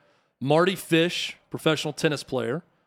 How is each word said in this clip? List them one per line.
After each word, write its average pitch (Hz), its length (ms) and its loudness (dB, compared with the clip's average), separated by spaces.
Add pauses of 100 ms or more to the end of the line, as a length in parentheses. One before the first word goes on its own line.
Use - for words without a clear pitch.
(400)
Marty 160 340 2
Fish, - 640 0 (140)
professional 151 420 0
tennis 151 320 -2
player, 123 400 -4 (220)